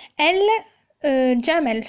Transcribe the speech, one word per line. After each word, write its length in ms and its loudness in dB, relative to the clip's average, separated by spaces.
L, 220 2
euh, 360 2
جمل. 480 -2